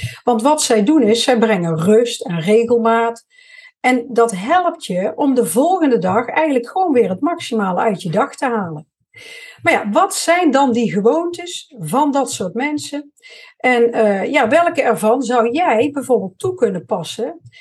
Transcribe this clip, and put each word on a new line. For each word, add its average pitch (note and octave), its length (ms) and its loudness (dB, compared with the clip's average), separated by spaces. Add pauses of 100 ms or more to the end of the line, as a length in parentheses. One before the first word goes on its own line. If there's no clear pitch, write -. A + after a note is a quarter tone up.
(240)
Want A#3 180 0
wat D4+ 200 2
zij A3 220 2
doen D4 180 4
is, A3+ 220 2
zij B3 140 2
brengen F3 420 0
rust G#3+ 460 2
en E3+ 140 -4
regelmaat. A#3 840 2 (540)
En B3+ 280 0
dat A#3 240 2
helpt E4 540 -2
je F#3 300 -4
om C#4 180 2
de A#3+ 120 2
volgende C#4 520 2
dag F#3 300 0
eigenlijk D4 420 0
gewoon F#4 240 0
weer A3+ 160 4
het F#3 120 -6
maximale A3+ 580 -2
uit G#3+ 220 -2
je F3+ 80 -6
dag - 260 -2
te - 100 -4
halen. F3+ 420 -6 (760)
Maar E4 120 2
ja, G#3 160 -2
wat D#4+ 260 0
zijn E4+ 360 0
dan C4+ 200 2
die A3+ 200 0
gewoontes E4+ 880 -2
van A#3+ 320 0
dat C4+ 200 -2
soort F3+ 220 -8
mensen? D4 600 -8 (440)
En, A#3+ 340 2
eh, G3+ 400 0
ja, C4+ 160 2
welke D4+ 340 2
ervan A#3 400 0
zou A#3 300 0
jij D4 400 2
bijvoorbeeld A#3+ 480 -2
toe F#4 160 -4
kunnen F#3+ 300 -2
passen A#3+ 560 -8 (200)